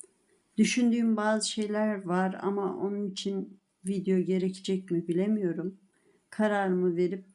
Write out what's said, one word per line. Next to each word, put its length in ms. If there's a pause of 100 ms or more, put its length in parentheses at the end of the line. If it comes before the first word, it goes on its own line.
(560)
Düşündüğüm 600
bazı 340
şeyler 540
var 360
ama 360
onun 340
için 500 (260)
video 320
gerekecek 720
mi 180
bilemiyorum. 720 (500)
Kararımı 680
verip 280 (100)